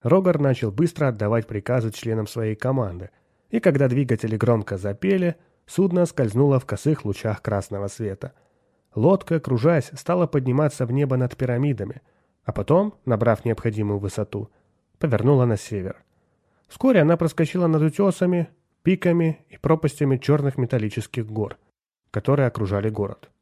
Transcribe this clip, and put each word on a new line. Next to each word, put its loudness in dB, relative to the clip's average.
Рогар 4
начал 0
быстро 0
отдавать 0
приказы -2
членам -4
своей -4
команды, -4
и -2
когда 4
двигатели 0
громко 0
запели, -2
судно 2
скользнуло 2
в -6
косых -2
лучах -4
красного -4
света. -8
Лодка, 2
кружась, 0
стала -2
подниматься 0
в -6
небо 0
над -2
пирамидами, -2
а -6
потом, 0
набрав 2
необходимую -2
высоту, -6
повернула 4
на 2
север. -8
Вскоре 2
она 4
проскочила 0
над 2
утёсами, 0
пиками 2
и -20
пропастями 0
чёрных 0
металлических -4
гор, -6
которые 2
окружали -2
город. -6